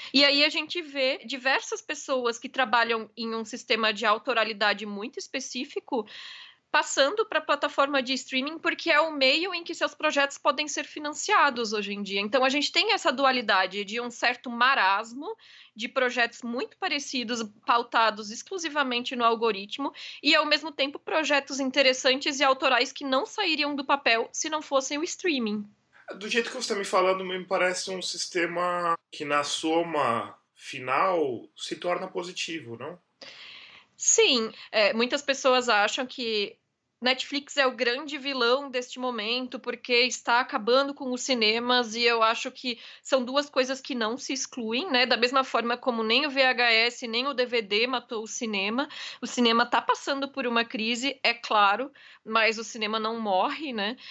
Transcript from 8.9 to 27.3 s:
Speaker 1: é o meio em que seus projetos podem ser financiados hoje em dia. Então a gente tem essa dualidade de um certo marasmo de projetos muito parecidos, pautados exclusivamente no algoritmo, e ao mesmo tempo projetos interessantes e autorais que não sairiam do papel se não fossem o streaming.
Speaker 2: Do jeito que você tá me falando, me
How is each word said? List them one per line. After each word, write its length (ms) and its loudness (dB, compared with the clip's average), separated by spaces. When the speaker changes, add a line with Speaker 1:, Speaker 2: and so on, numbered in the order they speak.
Speaker 1:
é 100 8
o 100 2
meio 420 2
em 120 -8
que 100 -8
seus 200 -2
projetos 440 0
podem 300 0
ser 160 -6
financiados 880 0
hoje 200 -4
em 100 -6
dia. 180 -2
Então 240 2
a 40 4
gente 220 0
tem 220 2
essa 180 2
dualidade 720 2
de 160 -6
um 100 -6
certo 380 -2
marasmo 800 2
de 140 -8
projetos 540 0
muito 340 -6
parecidos, 680 -4
pautados 640 2
exclusivamente 840 -4
no 80 0
algoritmo, 680 0
e 120 6
ao 100 6
mesmo 260 0
tempo 280 -4
projetos 600 0
interessantes 800 2
e 60 4
autorais 480 2
que 120 -12
não 200 0
sairiam 500 -2
do 100 -6
papel 480 2
se 180 -6
não 120 -2
fossem 360 -2
o 40 -2
streaming. 640 -2
Speaker 2:
Do 100 -10
jeito 220 0
que 60 -10
você 180 -4
tá 40 -2
me 60 -4
falando, 400 2
me 220 -6